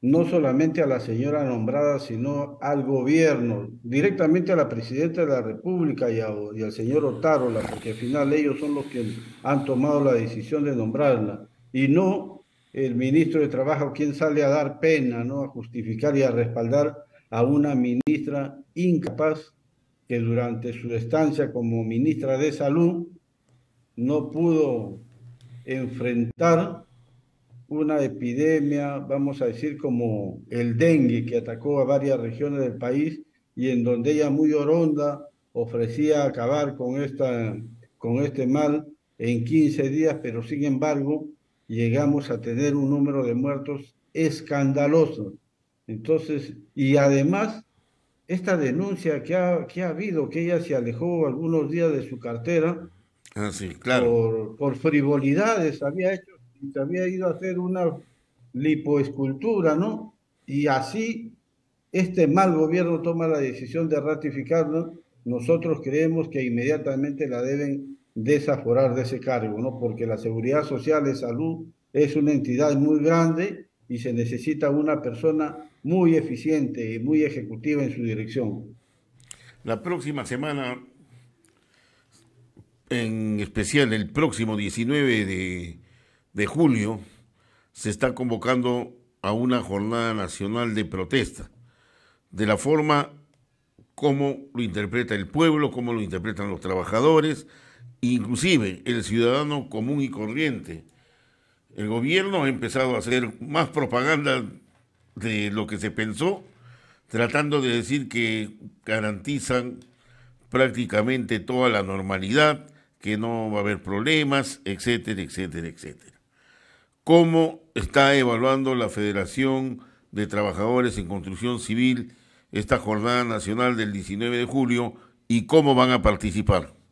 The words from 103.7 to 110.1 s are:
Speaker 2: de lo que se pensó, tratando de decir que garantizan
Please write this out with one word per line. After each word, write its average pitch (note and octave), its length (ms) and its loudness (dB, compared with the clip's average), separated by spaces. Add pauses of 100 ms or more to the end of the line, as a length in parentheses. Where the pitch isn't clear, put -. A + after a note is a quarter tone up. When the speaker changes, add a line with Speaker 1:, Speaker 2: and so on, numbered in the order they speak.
Speaker 2:
de G#2+ 340 -2
lo G#2 160 -2
que G#2+ 120 -8
se G2 140 -4
pensó, B2+ 520 -2 (640)
tratando C#3+ 540 0
de B2+ 80 0
decir A#2+ 400 -2
que A2 400 -2 (360)
garantizan A#2+ 960 -4 (680)